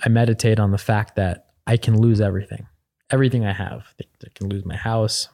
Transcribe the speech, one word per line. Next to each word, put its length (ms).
I 40
meditate 500
on 140
the 60
fact 380
that 300
I 100
can 240
lose 200
everything, 460
everything 340
I 80
have. 320
I 340
can 140
lose 160
my 120
house, 580